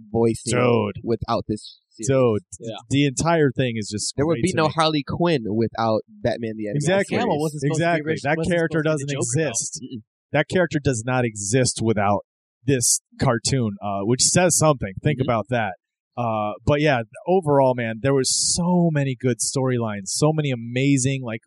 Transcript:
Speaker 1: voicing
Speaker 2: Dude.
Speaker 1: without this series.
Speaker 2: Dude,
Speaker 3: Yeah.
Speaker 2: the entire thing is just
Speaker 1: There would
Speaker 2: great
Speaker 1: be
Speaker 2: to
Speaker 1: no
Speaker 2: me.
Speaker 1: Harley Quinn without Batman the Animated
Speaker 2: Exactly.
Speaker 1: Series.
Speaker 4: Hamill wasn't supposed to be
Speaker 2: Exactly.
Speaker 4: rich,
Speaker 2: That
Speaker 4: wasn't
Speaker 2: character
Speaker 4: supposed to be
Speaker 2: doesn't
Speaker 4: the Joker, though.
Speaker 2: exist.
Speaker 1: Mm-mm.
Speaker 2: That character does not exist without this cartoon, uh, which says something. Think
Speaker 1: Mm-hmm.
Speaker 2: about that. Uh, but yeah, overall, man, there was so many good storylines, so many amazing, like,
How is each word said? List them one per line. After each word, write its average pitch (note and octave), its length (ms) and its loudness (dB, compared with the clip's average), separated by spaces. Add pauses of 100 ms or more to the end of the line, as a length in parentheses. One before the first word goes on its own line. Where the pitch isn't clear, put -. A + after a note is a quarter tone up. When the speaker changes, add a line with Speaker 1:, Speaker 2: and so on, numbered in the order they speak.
(100)
Speaker 1:
voicing A2+ 480 0
Speaker 2:
Dude. A#2 460 2
Speaker 1:
without A2+ 420 -2
this - 320 -8 (120)
series. A2 180 -6
Speaker 2:
Dude, B2 340 2 (160)
Speaker 3:
Yeah. A2 160 -10 (160)
Speaker 2:
the C#3 160 4
entire D3 460 2
thing B2+ 240 4
is G#2+ 120 -4
just - 280 -6
Speaker 1:
There C#3 100 2
would E3 80 2
Speaker 2:
great A#2+ 80 0
Speaker 1:
be F3+ 80 2
Speaker 2:
to - 60 -2
Speaker 1:
no D#3+ 100 4
Speaker 2:
me. C#3+ 80 0
Speaker 1:
Harley D#3 320 0
Quinn E3 400 0
without A2 600 0
Batman A2+ 480 -4
the G#2+ 100 -6
Animated G2+ 160 -4
Speaker 2:
Exactly. F#3+ 320 0
Speaker 1:
Series. A3 80 0
Speaker 4:
Hamill F#3 180 0
wasn't D3+ 200 -4
supposed D3+ 180 0
to - 0 -
be E3 80 0
Speaker 2:
Exactly. D#3+ 240 0
Speaker 4:
rich, D#3 120 -2
Speaker 2:
That D3 140 0
Speaker 4:
wasn't E3 200 0
Speaker 2:
character E3 260 0
Speaker 4:
supposed D#3 160 0
to C3+ 80 -6
be - 0 -
Speaker 2:
doesn't - 0 -
Speaker 4:
the C#3+ 80 -6
Joker, C3+ 300 -2
though. C#3 60 0
Speaker 2:
exist. - 300 -6
Speaker 1:
Mm-mm. A2 220 -12 (300)
Speaker 2:
That D3 160 0
character E3+ 340 0
does B2 240 -2
not B2+ 180 0
exist A2 560 0
without G#2 440 2 (400)
this - 360 0 (200)
cartoon, A#2 600 0
uh, G2 220 -4
which A#2+ 200 0
says F3+ 360 2
something. C#3 340 0 (100)
Think D3 180 0
Speaker 1:
Mm-hmm. B2+ 100 0
Speaker 2:
about A2 200 0
that. A2 240 0 (440)
Uh, A2 340 -2 (140)
but D3 140 2
yeah, C#3 220 2 (260)
overall, C#3+ 460 4
man, A2+ 280 -4
there C#3 100 2
was C3 160 2 (260)
so F3 380 2
many C#3 260 0
good B2 200 0
storylines, A#2 680 -2
so D3+ 240 2
many D3+ 180 -2
amazing, C3 720 0
like, A2+ 240 -8